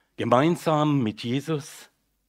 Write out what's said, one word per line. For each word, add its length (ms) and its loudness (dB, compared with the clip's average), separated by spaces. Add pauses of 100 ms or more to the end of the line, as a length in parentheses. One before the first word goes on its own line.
(160)
gemeinsam 840 2
mit 200 -4
Jesus, 680 -6 (380)